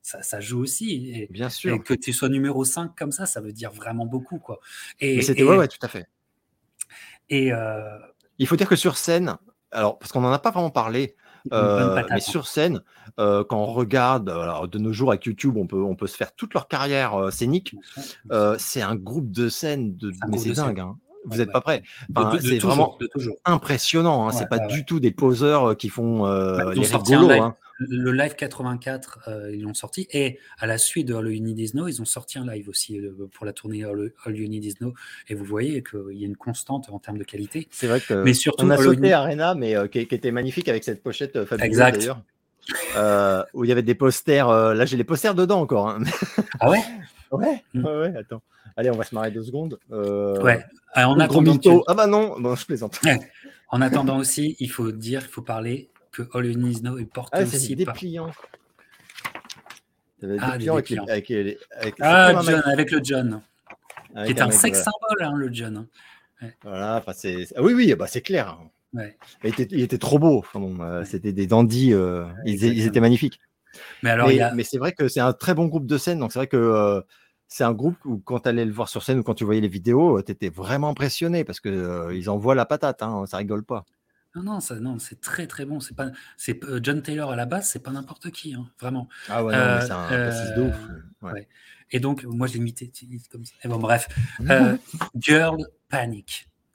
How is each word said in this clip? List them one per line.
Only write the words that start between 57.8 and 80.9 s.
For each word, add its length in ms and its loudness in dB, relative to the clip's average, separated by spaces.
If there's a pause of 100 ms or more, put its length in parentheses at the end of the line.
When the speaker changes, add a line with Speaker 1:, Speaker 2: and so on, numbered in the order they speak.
Speaker 1:
par 80 -8
Speaker 2:
dépliants. 360 -10 (1900)
T'avais 140 -6
des 80 -2
Speaker 1:
Ah, 100 -2
des 60 -
Speaker 2:
dépliants 160 0
avec 160 -2
les, 60 -2
Speaker 1:
dépliants. 160 -6
Speaker 2:
avec 160 -4
les, 300 -4 (200)
avec, 180 -6
c'est 80 -6
Speaker 1:
Ah, 260 8
Speaker 2:
comme 80 6
un 40 2
Speaker 1:
John, 140 4
Speaker 2:
mec. 100 2
Speaker 1:
avec 240 2
le 120 2
John, 380 -2 (720)
Speaker 2:
Avec 120 -6
Speaker 1:
qui 120 0
est 40 6
Speaker 2:
un 20 8
Speaker 1:
un 40 4
Speaker 2:
mec, 100 4
Speaker 1:
sex 200 4
Speaker 2:
voilà. 60 -2
Speaker 1:
symbole, 380 -2
hein, 160 -2
le 160 -4
John, 240 -8
hein. 80 -14 (560)
Ouais. 200 -14
Speaker 2:
Voilà, 360 -4
enfin, 160 -8
c'est, 320 -6 (100)
ah 60 0
oui, 100 6
oui, 220 6
bah, 120 -4
c'est 140 -6
clair. 380 -4 (340)
Speaker 1:
Ouais. 240 -10 (260)
Speaker 2:
Mais 80 -2
il 100 -4
était, 140 -4
il 80 0
était 160 -2
trop 200 2
beau. 220 6
Enfin 200 -12
bon, 220 -8
euh, 180 -6
Speaker 1:
Ouais. 60 -6
Speaker 2:
c'était 260 -6
des 140 0
dandys, 480 6
euh, 320 2 (180)
ils, 80 -2
Speaker 1:
Exactement. 300 2
Speaker 2:
ils 40 2
étaient 140 4
magnifiques. 400 4 (640)
Speaker 1:
Mais 80 2
alors, 180 6
Speaker 2:
Mais, 60 8
Speaker 1:
il 40 6
y 40 4
a 100 2
Speaker 2:
mais 120 -2
c'est 140 -6
vrai 140 -2
que 160 0
c'est 120 0
un 120 4
très 220 0
bon 120 2
groupe 200 -2
de 100 0
scène. 220 -2
Donc 140 -4
c'est 60 -6
vrai 80 -2
que, 120 -2
euh, 420 4 (480)
c'est 160 -2
un 80 2
groupe 240 -2 (100)
où 120 -4
quand 220 -6
t'allais 240 0
le 80 -4
voir 160 -4
sur 140 -8
scène 160 0
ou 40 0
quand 120 -2
tu 100 -4
voyais 160 2
les 80 0
vidéos, 500 2
euh, 40 -2
t'étais 260 -6
vraiment 400 -4
impressionné 560 -2